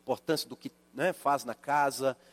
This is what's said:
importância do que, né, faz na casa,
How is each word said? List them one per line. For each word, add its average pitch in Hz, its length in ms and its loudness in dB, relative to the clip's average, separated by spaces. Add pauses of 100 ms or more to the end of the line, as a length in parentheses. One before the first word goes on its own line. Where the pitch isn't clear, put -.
importância - 460 -2
do 123 80 -14
que, - 140 -12 (220)
né, 165 200 0
faz 143 320 0
na 120 100 -6
casa, 139 640 0 (160)